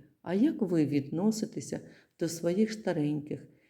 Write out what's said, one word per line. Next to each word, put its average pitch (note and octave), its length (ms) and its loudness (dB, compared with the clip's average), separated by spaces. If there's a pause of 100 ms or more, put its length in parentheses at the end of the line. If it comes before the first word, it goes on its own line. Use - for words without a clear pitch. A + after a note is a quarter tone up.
(220)
а E3+ 120 -4
як C#4 280 2
ви E3+ 240 4
відноситеся D#3 960 -2 (400)
до E3 80 0
своїх F3 440 0
стареньких, D3+ 760 -2 (220)